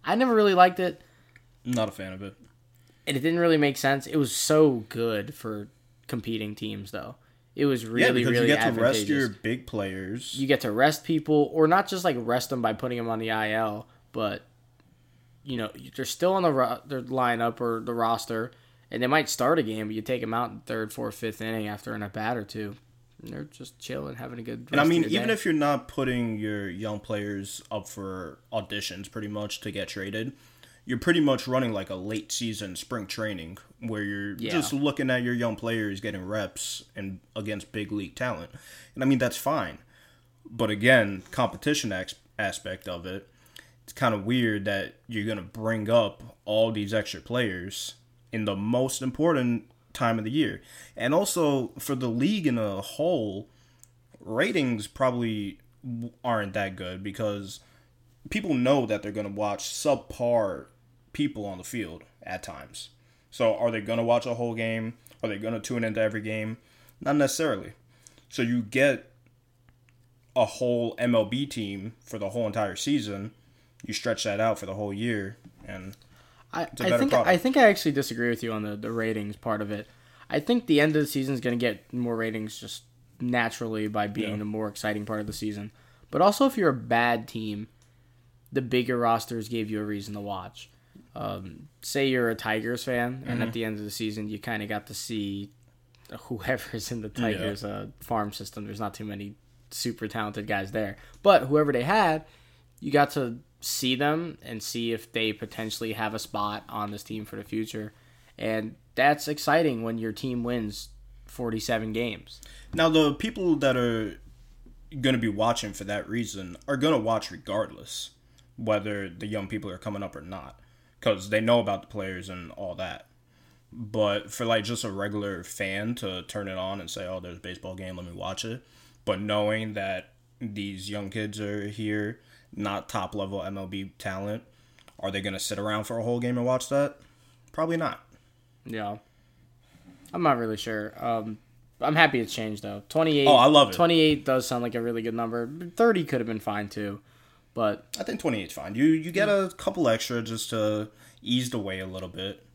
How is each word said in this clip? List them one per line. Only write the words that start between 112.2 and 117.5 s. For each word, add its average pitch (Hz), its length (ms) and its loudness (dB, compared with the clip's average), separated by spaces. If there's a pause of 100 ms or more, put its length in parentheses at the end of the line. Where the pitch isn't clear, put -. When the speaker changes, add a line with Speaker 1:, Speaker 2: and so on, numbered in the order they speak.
Speaker 2:
Now, 160 160 4
the 156 260 6
people 190 420 0
that 135 180 4
are 113 440 0 (840)
gonna 127 160 4
be 113 120 2
watching 107 440 0
for 98 120 -10
that 101 220 -4
reason 95 480 -6 (120)
are 139 100 0
gonna 147 220 2
watch 110 320 0
regardless, - 800 -6 (460)